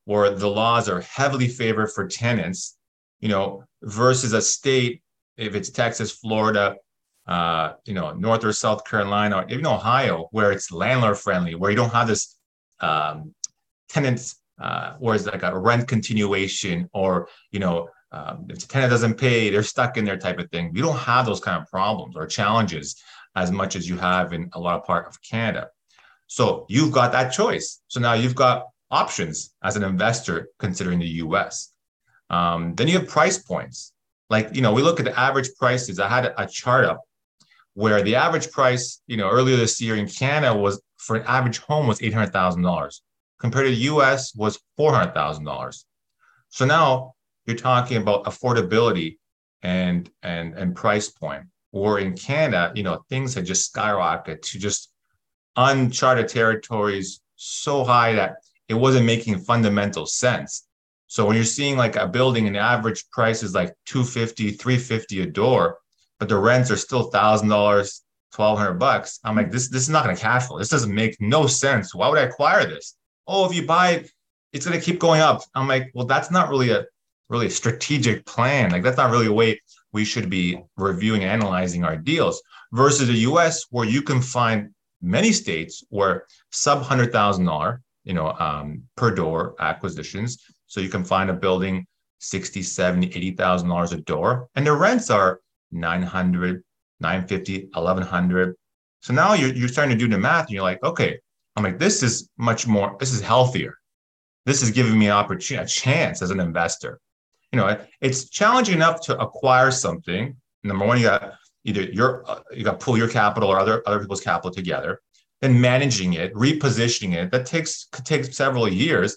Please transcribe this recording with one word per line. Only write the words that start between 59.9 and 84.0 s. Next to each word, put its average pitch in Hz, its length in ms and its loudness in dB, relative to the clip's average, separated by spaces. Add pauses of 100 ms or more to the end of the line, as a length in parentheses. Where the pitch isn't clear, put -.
sense. - 640 -2 (400)
So - 180 0
when 110 120 4
you're 113 80 4
seeing, 139 340 0
like, 117 180 2
a 98 100 0
building 117 400 2
and 98 80 0
the 101 60 -2
average 113 500 0
price 113 320 0
is, 95 120 -4
like, 90 180 0 (140)
two 127 180 0
fifty, 113 460 -4
three 123 260 0
fifty 110 460 -4
a 90 40 -2
door, 95 520 2 (400)
but 101 100 -4
the 107 80 2
rents 123 340 4
are 98 60 0
still 123 280 -2
thousand 107 440 2
dollars, 104 560 2 (260)
twelve 107 280 2
hundred 98 160 0
bucks, 107 500 0
I'm 110 100 -2
like, 104 160 0
"This, 127 200 -4
this 127 120 -4
is 127 60 -2
not 156 160 2
gonna 92 140 -2
cash 120 280 0
flow. 76 120 -10
This 101 100 -6
doesn't 117 260 0
make 110 240 0
no 131 280 2
sense. 123 480 0
Why 101 160 0
would 156 80 2
I 139 60 4
acquire 147 420 2
this?" - 280 -12 (320)
"Oh, 185 220 2
if 175 80 -4
you 151 100 -4
buy 175 260 4
it, - 180 -6 (420)
it's 139 140 -8
gonna 170 140 -2
keep 170 180 -2
going 131 240 6
up." 143 180 4 (140)
I'm 135 120 -2
like, 131 280 0
"Well, 123 100 -4
that's 139 260 0
not 170 200 2
really 127 200 2
a, 101 140 2 (460)
really 117 160 0
a 95 40 -2
strategic 120 760 -2
plan. 123 440 2
Like, 87 120 0
that's 123 160 0
not 131 120 4
really 117 160 2
a 104 60 2
way 110 280 2 (320)
we 110 120 0
should 107 240 -4
be 90 320 -2 (160)
reviewing 98 460 0
and 95 100 0
analyzing 92 520 -2
our 80 120 -2
deals." 104 460 -2 (300)
Versus 127 360 4
the 120 60 2
U 123 240 4
S, 165 320 2
where 120 180 -2
you 135 140 2